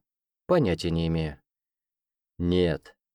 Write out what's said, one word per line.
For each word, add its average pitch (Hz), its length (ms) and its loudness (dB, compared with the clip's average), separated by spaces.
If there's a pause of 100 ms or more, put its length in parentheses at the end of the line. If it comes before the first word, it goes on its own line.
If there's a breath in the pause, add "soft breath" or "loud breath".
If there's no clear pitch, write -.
(460)
Понятия 92 460 0
не 82 160 0
имею. 80 320 -4 (1000)
«Нет». 87 580 -2 (200)